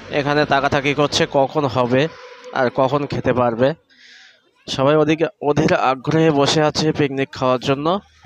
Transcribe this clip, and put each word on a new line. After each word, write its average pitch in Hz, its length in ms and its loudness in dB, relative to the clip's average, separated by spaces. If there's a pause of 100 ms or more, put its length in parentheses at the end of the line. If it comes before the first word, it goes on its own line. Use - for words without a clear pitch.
(100)
এখানে 147 360 0
তাকাতাকি 139 480 0
করছে 147 380 0
কখন 143 320 0
হবে 127 440 0 (440)
আর 127 220 0
কখন 139 320 0
খেতে 123 260 -2
পারবে। 123 420 2 (920)
সবাই 143 280 2
ওদিকে 156 300 2 (160)
অধীর 147 320 0
আগ্রহে 147 560 0
বসে 143 320 2
আছে 156 300 0
পিকনিক 135 400 -2
খাওয়ার 127 280 0
জন্য। 147 400 -2 (260)